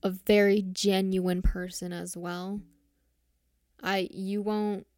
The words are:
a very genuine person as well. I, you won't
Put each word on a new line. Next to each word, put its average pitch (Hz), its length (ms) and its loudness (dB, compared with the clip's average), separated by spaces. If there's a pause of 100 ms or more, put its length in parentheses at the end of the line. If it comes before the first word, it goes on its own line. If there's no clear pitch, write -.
a 196 80 0
very 202 520 4
genuine 185 800 2
person 180 500 -2
as 175 240 -8
well. 180 440 -8 (1200)
I, 190 280 -2
you 196 320 -4
won't 208 440 -2 (120)